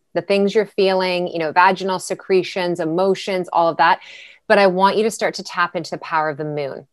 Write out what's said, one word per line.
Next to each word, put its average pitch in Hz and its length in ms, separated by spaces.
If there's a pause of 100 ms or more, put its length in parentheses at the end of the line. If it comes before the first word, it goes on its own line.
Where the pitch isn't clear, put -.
(140)
the 175 80
things 196 320
you're 208 140
feeling, 185 640
you 170 100
know, 156 120
vaginal 185 460
secretions, 180 840
emotions, 185 720
all 165 180
of 156 80
that. 170 240 (460)
But 202 120
I 196 80
want 185 300
you 214 60
to 220 80
start 175 220
to 185 100
tap 175 320
into 165 140
the 165 80
power 156 320
of 143 80
the 151 80
moon, 147 480